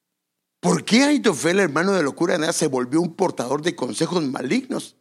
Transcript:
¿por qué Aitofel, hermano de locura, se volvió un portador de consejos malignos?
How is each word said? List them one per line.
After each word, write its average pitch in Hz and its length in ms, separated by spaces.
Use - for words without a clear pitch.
¿por 175 240
qué 240 220
Aitofel, 196 560
hermano 175 320
de 180 100
locura, 160 480
se 165 160
volvió 131 320
un 170 160
portador 143 460
de 165 120
consejos 165 480
malignos? 139 800